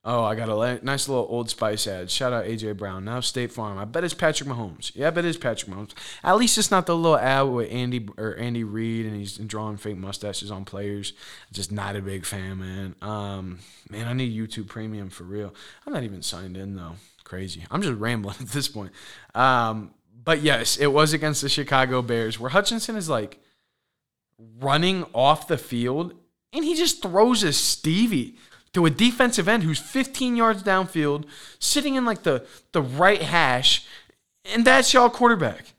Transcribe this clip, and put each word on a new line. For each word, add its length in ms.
Oh, 180
I 120
got 120
a 80
li-, 260
nice 280
little 200
Old 200
Spice 360
ad. 240
Shout 220
out 140
A 100
J 160
Brown. 320
Now 160
State 320
Farm. 260
I 60
bet 220
it's 80
Patrick 360
Mahomes. 460
Yeah, 120
I 40
bet 140
it's 120
Patrick 320
Mahomes. 220
At 140
least 200
it's 140
not 140
the 100
little 220
ad 320
with 200
Andy, 380
or 200
Andy 260
Reid 420
and 100
he's 220
drawing 380
fake 220
mustaches 540
on 120
players. 500
Just 200
not 260
a 40
big 240
fan, 340
man. 420
Um, 580
man, 180
I 60
need 220
YouTube 320
Premium 420
for 160
real. 280
I'm 60
not 120
even 180
signed 340
in, 200
though. 200
Crazy. 440
I'm 120
just 180
rambling 380
<laughs> 40
at 60
this 220
point. 240
Um, 580
but 180
yes, 360
it 100
was 240
against 300
the 80
Chicago 520
Bears 380
where 120
Hutchinson 440
is, 140
like, 300
running 420
off 360
the 80
field 560
and 100
he 100
just 280
throws 420
a 80
Stevie 840
to 120
a 40
defensive 580
end 160
who's 160
fifteen 560
yards 280
downfield, 640
sitting 360
in, 100
like, 180
the, 220
the 100
right 400
hash, 640
and 200
that's 280
y'all 160
quarterback. 680